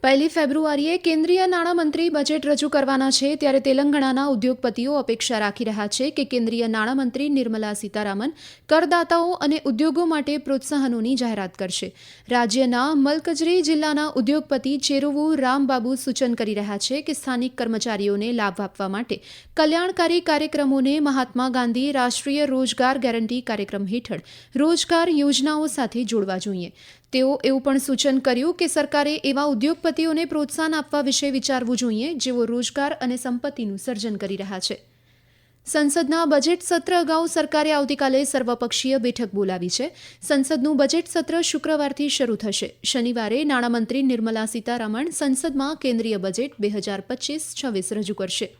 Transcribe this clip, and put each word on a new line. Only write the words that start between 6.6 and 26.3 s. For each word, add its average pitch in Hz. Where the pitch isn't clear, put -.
નાણામંત્રી 254
નિર્મલા 220
સીતારામન 208
કરદાતાઓ 339
અને 311
ઉદ્યોગો 285
માટે 302
પ્રોત્સાહનોની 269
જાહેરાત 220
કરશે. 185
રાજ્યના 247
મલકજરી 320
જિલ્લાના 302
ઉદ્યોગપતિ 277
ચેરુવુ 294
રામબાબુ 262
સૂચન 254
કરી 220
રહ્યા 202
છે 262
કે 302
સ્થાનિક 254
કર્મચારીઓને 214
લાભ 208
આપવા 196
માટે 208
કલ્યાણકારી 339
કાર્યક્રમોને 294
મહાત્મા 262
ગાંધી 247
રાષ્ટ્રીય 277
રોજગાર 262
ગેરંટી 233
કાર્યક્રમ 202
હેઠળ 202
રોજગાર 330
યોજનાઓ 294
સાથે 254
જોડવા 202